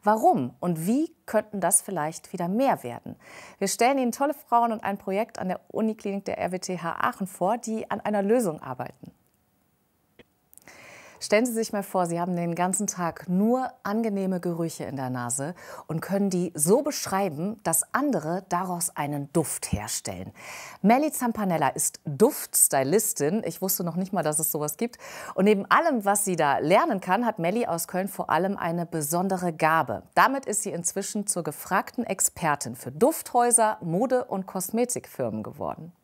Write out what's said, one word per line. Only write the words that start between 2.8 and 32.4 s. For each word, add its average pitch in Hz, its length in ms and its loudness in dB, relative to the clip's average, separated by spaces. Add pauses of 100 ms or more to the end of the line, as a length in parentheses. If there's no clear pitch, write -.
werden? - 340 -10 (420)
Wir 196 100 0
stellen 262 300 4
Ihnen 240 140 0
tolle 285 200 0
Frauen 233 400 2
und 214 120 -6
ein 202 120 -2
Projekt 196 420 -4
an 185 100 -4
der 180 200 -4
Uniklinik 214 560 -4
der - 140 -4
R 175 120 -2
W 185 80 -4
T 180 200 -6
H 165 200 -6
Aachen - 280 -2
vor, 196 320 0
die 220 320 -6
an 208 100 -4
einer 208 220 0
Lösung 202 400 2
arbeiten. 131 500 -10 (2000)
Stellen 220 280 4
Sie 240 60 -2
sich 220 200 -2
mal 208 100 -2
vor, 185 220 0
Sie 170 160 -2
haben 180 160 -2
den 170 180 -2
ganzen 185 320 0
Tag 170 400 -6
nur 226 460 2 (100)
angenehme 196 560 -2
Gerüche 170 460 -4
in 127 120 -6
der 131 120 -4
Nase 127 460 -4 (320)
und 160 160 -4
können 202 260 0
die 185 260 -2
so 185 280 4
beschreiben, 190 800 -4
dass - 320 0
andere 190 560 0
daraus 180 460 -2
einen 143 360 -4
Duft - 400 -2
herstellen. 98 580 -6 (520)
Melly 262 280 6
Zampanella 196 580 0
ist - 360 -4
Duftstylistin. 156 1400 2
Ich - 160 -6
wusste 185 200 -2
noch 170 140 -4
nicht 190 160 -2
mal, 180 100 0
dass 151 160 0
es 160 140 -2
sowas 151 240 -4
gibt. 233 220 -4 (360)
Und 190 120 4
neben 208 240 4
allem, 262 340 4
was 202 220 2
sie 180 100 0
da 143 220 4
lernen 202 420 4
kann, 190 240 0
hat 226 140 -2
Melly 185 280 0
aus 165 220 -4
Köln 185 200 -2
vor - 200 -8
allem 190 300 2
eine 170 260 -2
besondere 175 680 -2
Gabe. 156 480 2 (120)
Damit 262 300 6
ist - 200 -4
sie 202 60 -4
inzwischen 196 560 -4
zur 170 180 -2
gefragten 202 600 -2
Expertin 147 720 -2